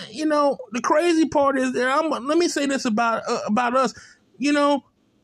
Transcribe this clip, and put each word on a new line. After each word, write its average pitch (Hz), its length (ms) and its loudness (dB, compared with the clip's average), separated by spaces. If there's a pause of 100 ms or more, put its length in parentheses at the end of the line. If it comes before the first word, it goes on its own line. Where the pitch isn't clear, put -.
(100)
you 302 160 -4
know, 294 320 2 (140)
the 240 80 -4
crazy 320 460 2
part 277 320 2
is 254 140 0
that 247 160 0
I'm, 302 220 0 (160)
let 311 120 2
me 349 100 2
say 294 180 -2
this 269 180 -2
about, 233 420 0
uh, 220 200 -2
about 240 280 0
us. 262 200 2 (440)
You 285 140 0
know, 285 320 2 (400)